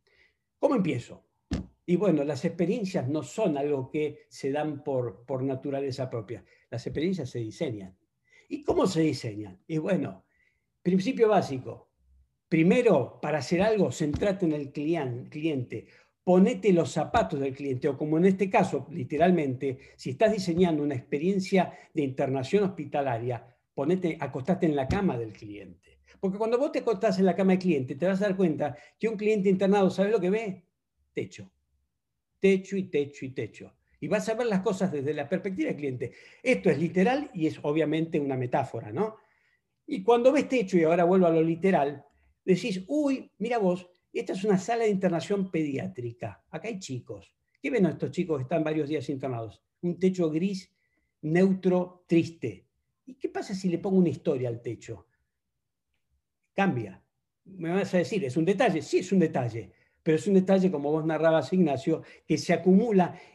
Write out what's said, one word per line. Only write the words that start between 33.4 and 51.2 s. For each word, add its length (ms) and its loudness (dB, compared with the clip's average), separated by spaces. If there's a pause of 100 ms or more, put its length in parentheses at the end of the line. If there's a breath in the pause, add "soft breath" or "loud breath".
Y 80 -8
vas 220 -2
a 60 -2
ver 100 -2
las 160 0
cosas 300 -2
desde 240 -2
la 120 -6
perspectiva 420 -4
del 80 -6
cliente. 340 -6 (320 loud breath)
Esto 260 2
es 80 4
literal 560 0
y 140 0
es 160 -4
obviamente 560 0
una 180 -2
metáfora, 540 -4
¿no? 240 -4 (720 soft breath)
Y 160 -6
cuando 280 6
ves 160 2
techo, 300 0
y 60 4
ahora 200 4
vuelvo 220 6
a 60 6
lo 100 4
literal, 640 0 (400)
decís, 420 0
"Uy, 500 -2
mira 200 -2
vos, 320 -2 (220)
esta 220 -6
es 100 -6
una 140 4
sala 260 -2
de 60 2
internación 600 -2
pediátrica. 1000 -6
Acá 180 -12
hay 100 -8
chicos. 560 -12 (280)
¿Qué 80 -6
ven 160 2
estos 260 -2
chicos 260 -2
que 60 -6
están 200 -2
varios 260 -2
días 200 -4
internados? 540 -8 (180)
Un 160 -4
techo 320 0
gris, 440 -4 (480)